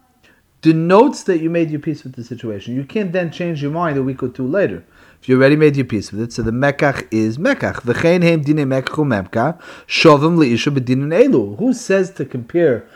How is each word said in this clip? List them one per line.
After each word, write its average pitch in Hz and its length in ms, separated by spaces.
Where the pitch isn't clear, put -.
denotes 170 600
that 180 160
you 160 100
made 165 220
your 147 80
peace 147 240
with 131 120
the 120 80
situation. 117 520
You 135 100
can't 196 260
then 175 200
change 170 300
your 143 100
mind 160 260
a 131 60
week 131 200
or 123 60
two 127 180
later 139 360
if - 80
you 131 80
already 135 180
made 151 220
your 131 80
peace 104 260
with 101 100
it. 123 120
So 123 80
the 110 100
mekach 139 600
is 110 260
mekach. 156 460
V'chein 165 400
heim 165 200
dinei 151 220
mekach 131 300
u'memkach, 127 640
shovim 160 500
leisha 139 380
b'dinin 131 380
elu. 151 460
Who 247 140
says 190 380
to 143 140
compare 127 600